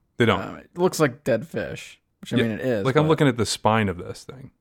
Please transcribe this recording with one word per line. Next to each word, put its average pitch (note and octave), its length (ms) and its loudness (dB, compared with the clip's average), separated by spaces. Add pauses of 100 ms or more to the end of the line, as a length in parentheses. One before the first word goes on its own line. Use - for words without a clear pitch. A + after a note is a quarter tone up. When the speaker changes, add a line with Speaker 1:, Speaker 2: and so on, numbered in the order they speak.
(180)
Speaker 1:
they A#2+ 80 6
don't. G2 160 2
Speaker 2:
Um, F2 160 -12
it C#2 180 -20
looks F3 240 0
like C3+ 240 0
dead A2+ 240 0
fish, - 500 -8 (220)
which - 120 -12
I B2 40 0
Speaker 1:
Yeah, A#2+ 80 4
Speaker 2:
mean A2+ 80 -2
it G#2 80 -6
is, A2+ 240 0
Speaker 1:
like, C3 120 2
I'm D3+ 80 4
Speaker 2:
but D#3 40 2
Speaker 1:
looking D#3 200 4
at A#2+ 100 0
the G#2 80 2
spine A2 420 0
of F2+ 100 -4
this - 260 -12
thing. C3 260 -18 (100)